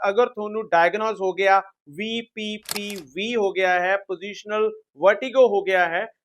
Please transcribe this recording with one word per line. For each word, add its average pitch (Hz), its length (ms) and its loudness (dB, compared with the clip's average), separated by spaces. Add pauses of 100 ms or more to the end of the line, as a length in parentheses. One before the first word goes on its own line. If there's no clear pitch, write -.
ਅਗਰ 214 180 2
ਤੁਹਾਨੂੰ 214 420 -8
ਡਾਇਗਨੋਸ 190 520 2
ਹੋ 185 120 0
ਗਿਆ, 190 300 4 (260)
ਵੀ 220 320 -8
ਪੀ 214 360 -10
ਪੀ 208 400 -8 (180)
ਵੀ 214 220 -6
ਹੋ 202 160 0
ਗਿਆ 180 280 0
ਹੈ, 185 160 0
ਪੋਜੀਸ਼ਨਲ 208 720 -6 (260)
ਵਰਟੀਗੋ 214 520 4
ਹੋ 202 140 2
ਗਿਆ 180 260 2
ਹੈ, 180 180 -4 (180)